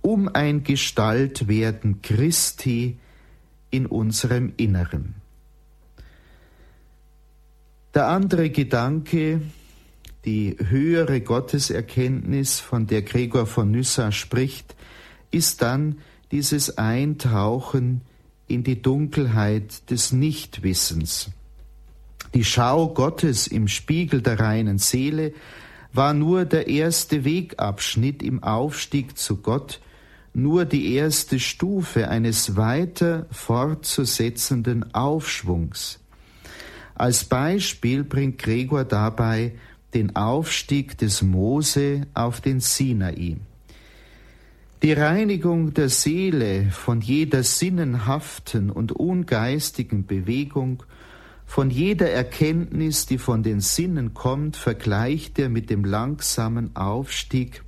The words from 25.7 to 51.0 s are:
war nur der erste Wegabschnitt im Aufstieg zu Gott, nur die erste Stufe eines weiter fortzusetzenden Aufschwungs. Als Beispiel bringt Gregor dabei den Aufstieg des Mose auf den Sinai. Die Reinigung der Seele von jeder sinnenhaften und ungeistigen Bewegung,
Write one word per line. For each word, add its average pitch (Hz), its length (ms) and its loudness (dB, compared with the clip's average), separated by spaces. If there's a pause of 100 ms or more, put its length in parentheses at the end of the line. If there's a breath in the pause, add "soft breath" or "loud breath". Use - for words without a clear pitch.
war 143 220 4
nur 165 320 4
der 156 220 2
erste 156 580 0
Wegabschnitt 139 960 -2
im 127 200 -2
Aufstieg 139 760 -2
zu - 180 -2
Gott, 127 440 -4 (520 loud breath)
nur 151 320 2
die 139 300 0
erste 143 440 0
Stufe 175 720 0
eines 110 480 0
weiter 165 760 0
fortzusetzenden 120 1600 -2
Aufschwungs. 110 1040 -2 (960 loud breath)
Als 123 300 2
Beispiel 139 800 0
bringt 139 360 0
Gregor 127 460 0
dabei 113 680 0 (400 loud breath)
den 107 240 0
Aufstieg 139 800 -2
des 107 240 0
Mose 139 920 2
auf 120 260 -2
den 131 200 0
Sinai. 92 760 0 (1500 loud breath)
Die 156 120 6
Reinigung 165 800 2
der 143 160 4
Seele 127 800 2
von 113 320 -2
jeder 135 400 2
sinnenhaften 131 1300 -2
und 110 220 -4
ungeistigen 131 1120 -2
Bewegung, 127 760 -2 (640 loud breath)